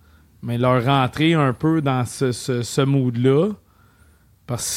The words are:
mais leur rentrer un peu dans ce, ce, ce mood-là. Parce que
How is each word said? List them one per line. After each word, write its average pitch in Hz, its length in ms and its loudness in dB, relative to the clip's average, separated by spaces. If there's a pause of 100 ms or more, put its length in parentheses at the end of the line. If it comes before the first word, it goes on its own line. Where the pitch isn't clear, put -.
(420)
mais 120 160 -4
leur 127 260 2
rentrer 139 480 2
un 139 220 2
peu 160 260 0
dans 131 240 0
ce, 127 280 -4
ce, 120 300 -4
ce - 200 -4
mood-là. 135 720 2 (920)
Parce - 220 -6
que - 80 -6